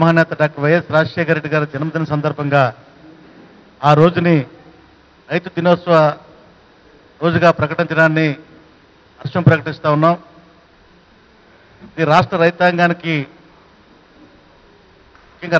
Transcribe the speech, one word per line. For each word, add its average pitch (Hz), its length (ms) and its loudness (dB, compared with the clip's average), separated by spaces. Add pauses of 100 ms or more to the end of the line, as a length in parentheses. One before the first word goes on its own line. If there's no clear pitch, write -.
మహానేత 165 300 2 (100)
డాక్టర్ 151 240 -4
వైఎస్ 160 320 0
రాజశేఖర 160 400 -2
రెడ్డి 151 180 -8
గారి 151 200 -4
జన్మదిన 160 380 -6
సందర్భంగా 143 520 -2 (1200)
ఆ - 100 4
రోజుని 175 360 2 (960)
రైతు 180 260 -6
దినోత్సవ 175 400 0 (1200)
రోజుగా 170 380 2
ప్రకటించడాన్ని 160 680 0 (960)
హర్షం - 280 -6
ప్రకటిస్తా 156 480 0
ఉన్నాం. 160 180 2 (1800)
ఇది 160 220 -6
రాష్ట్ర 180 320 2
రైతాంగానికి, 170 680 0 (2250)
ముఖ్యంగా 170 300 -4